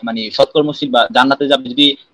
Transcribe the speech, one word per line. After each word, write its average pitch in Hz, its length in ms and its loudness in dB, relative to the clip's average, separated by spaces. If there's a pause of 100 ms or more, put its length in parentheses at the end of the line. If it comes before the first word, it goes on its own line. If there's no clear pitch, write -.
মানে, 113 300 -8
সৎকর্মশীল 147 580 0
বা 120 220 2
জান্নাতে 135 340 2
যাবে 135 220 0
যদি 139 260 0 (180)